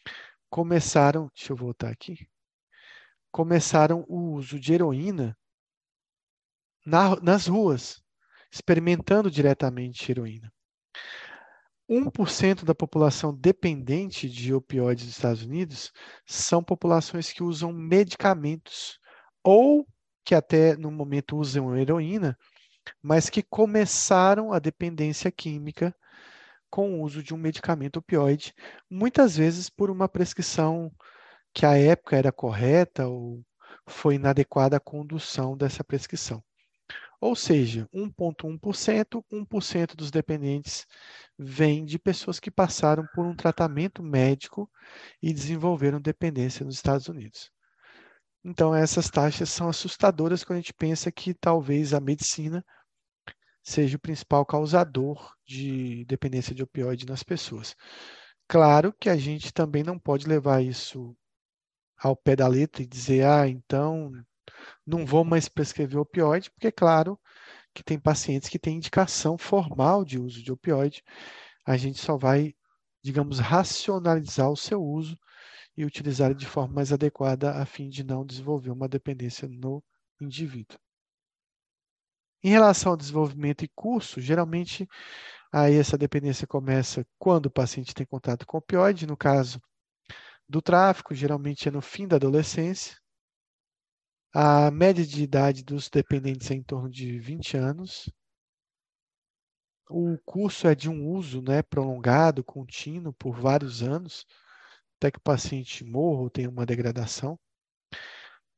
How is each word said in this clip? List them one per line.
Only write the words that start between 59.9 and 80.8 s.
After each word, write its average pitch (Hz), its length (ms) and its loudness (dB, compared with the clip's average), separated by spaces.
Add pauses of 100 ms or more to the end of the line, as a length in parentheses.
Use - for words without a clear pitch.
pode 143 300 -2
levar 139 340 2
isso 123 540 -10 (800)
ao 135 180 0
pé 135 200 4
da 131 120 4
letra 135 360 0
e 123 40 -10
dizer, 131 380 0
"Ah, 143 240 6
então 143 600 -4 (760)
não 160 200 -4
vou 156 200 4
mais 165 240 2
prescrever 143 500 -2
opioide", 156 500 0
porque - 180 -4
é 214 40 2
claro 165 480 4 (540)
que - 100 -20
tem 156 160 -4
pacientes 143 480 0
que - 100 -10
têm 160 200 -4
indicação 170 600 0
formal 165 680 2
de 131 120 -8
uso 123 240 -8
de 127 120 -10
opioide. 143 500 -2 (640)
A 131 100 2
gente 131 240 -4
só 151 180 -4
vai, 139 380 2 (480)
digamos, 139 360 -2
racionalizar 165 1120 0
o 147 60 -2
seu 202 260 -6
uso 156 360 -6 (580)
e 151 100 -6
utilizar 143 460 0
ele 139 80 -4
de 135 80 -12
forma 135 260 -4
mais 139 180 -2
adequada 139 600 0
a 139 120 -6
fim 139 240 -10
de 135 160 -10
não 131 220 -6
desenvolver 131 460 -8
uma 131 160 -6
dependência 131 600 -8
no 131 360 -10 (360)
indivíduo. 135 600 -12 (1600)